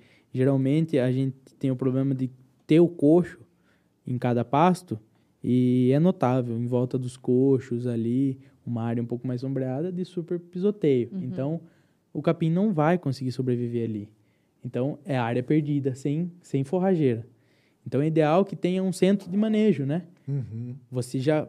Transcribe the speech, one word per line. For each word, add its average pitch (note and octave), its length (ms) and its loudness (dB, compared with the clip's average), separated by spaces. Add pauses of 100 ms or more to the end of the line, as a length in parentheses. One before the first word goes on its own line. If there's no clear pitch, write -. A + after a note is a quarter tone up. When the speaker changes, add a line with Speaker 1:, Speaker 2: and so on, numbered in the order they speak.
(300)
Speaker 1:
Geralmente C#3 680 2
a B2+ 120 2
gente C3 240 0 (240)
tem C3+ 120 0
o C3 60 0
problema C3+ 380 0
de C3 160 -4 (360)
ter D#3 140 6
o E3+ 60 8
coxo E3+ 540 2 (640)
em B2 120 -4
cada A#2+ 260 0
pasto D#3+ 560 2 (420)
e B2 500 2
é C#3+ 60 4
notável, B2+ 600 0
em A#2+ 80 -4
volta B2 320 -2
dos B2 180 -6
coxos B2+ 720 0
ali, B2 520 -2 (280)
uma A#2+ 160 -4
área A#2 200 -4
um A#2+ 40 -6
pouco A#2+ 200 -8
mais B2+ 140 -6
sombreada C3+ 500 -6
de F3+ 140 -6
super F3 340 -6
pisoteio. F3 720 0
Speaker 2:
Uhum. F#2 120 -8
Speaker 1:
Então, C#3 380 -6 (520)
o D#3+ 80 -6
capim D#3+ 300 0
não F#3+ 240 0
vai D#3 240 2
conseguir C3 340 -4
sobreviver A#2+ 560 -2
ali. G#2+ 220 -8 (520)
Então, C3 400 -4
é C#3 140 -4
área A#2+ 260 -2
perdida, C#3+ 520 0
sem, D3+ 360 -4 (120)
sem C#3 200 -4
forrageira. D#3 640 0 (600)
Então, B2+ 160 -2
é D3+ 40 0
ideal D#3+ 380 4
que G3 100 -6
tenha F3+ 280 -2
um F#3+ 100 0
centro F#3+ 380 2
de F#3 80 -6
manejo, G#3+ 480 2
né? D#3+ 160 -2 (260)
Speaker 3:
Uhum. A#2+ 460 -6 (160)
Speaker 1:
Você B2+ 280 -4
já D3+ 300 0